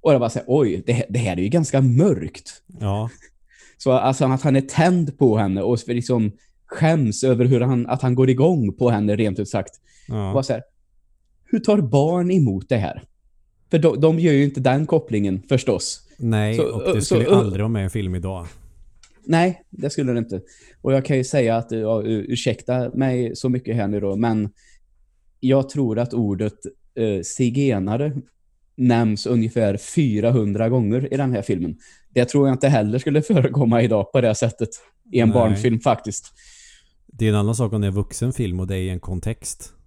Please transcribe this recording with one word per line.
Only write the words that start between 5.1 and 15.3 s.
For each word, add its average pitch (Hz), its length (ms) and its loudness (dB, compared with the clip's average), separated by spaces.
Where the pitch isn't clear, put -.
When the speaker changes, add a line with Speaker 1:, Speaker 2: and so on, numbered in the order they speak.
Speaker 1:
på 110 200 4
henne 98 240 0
och 117 260 0
liksom 120 440 -2
skäms 151 580 0
över 123 220 2
hur 127 160 2
han, 123 260 0
att 127 140 -4
han 127 140 0
går 131 140 4
igång 131 440 2
på 123 160 0
henne, 104 260 2
rent 104 240 -2
ut 101 100 -6
sagt. 98 220 -4
Speaker 2:
Ja. 107 200 -6
Speaker 1:
Och 98 60 -6
bara 131 100 0
så 131 100 -4
här, 117 100 -6
hur 226 140 -2
tar 208 220 2
barn 160 500 0
emot 113 380 0
det 123 80 2
här? - 260 -4
För 165 80 2
de, 143 220 2
de 160 180 4
gör 165 140 4
ju 139 100 4
inte 139 160 -2
den 135 260 2
kopplingen, 101 640 -2